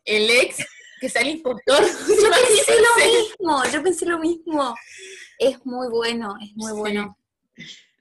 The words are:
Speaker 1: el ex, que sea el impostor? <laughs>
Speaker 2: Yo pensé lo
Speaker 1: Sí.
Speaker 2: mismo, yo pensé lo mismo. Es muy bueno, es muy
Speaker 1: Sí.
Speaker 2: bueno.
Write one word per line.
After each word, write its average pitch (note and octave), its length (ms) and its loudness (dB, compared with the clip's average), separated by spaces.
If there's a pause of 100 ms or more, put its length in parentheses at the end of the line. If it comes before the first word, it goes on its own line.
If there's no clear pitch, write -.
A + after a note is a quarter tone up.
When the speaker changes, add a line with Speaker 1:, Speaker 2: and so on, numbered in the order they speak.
Speaker 1:
el G#3+ 260 0
ex, B3+ 280 0 (420)
que C4 80 -6
sea A#3 140 -2
el C4 60 -2
impostor? C#4 540 0
<laughs> - 260 -2
Speaker 2:
Yo G#4 220 4
pensé B4 500 4
lo A#4 220 6
Speaker 1:
Sí. - 80 4 (280)
Speaker 2:
mismo, D4+ 240 -2 (100)
yo D4 100 -4
pensé E4+ 240 -2
lo E4+ 120 -2
mismo. D#4+ 560 -4 (640)
Es B3 260 -2
muy B3+ 240 -8
bueno, A#3 540 -4
es G#3 140 -20
muy A3 160 -10
Speaker 1:
Sí. G#3 60 -8
Speaker 2:
bueno. G#3 400 -6 (840)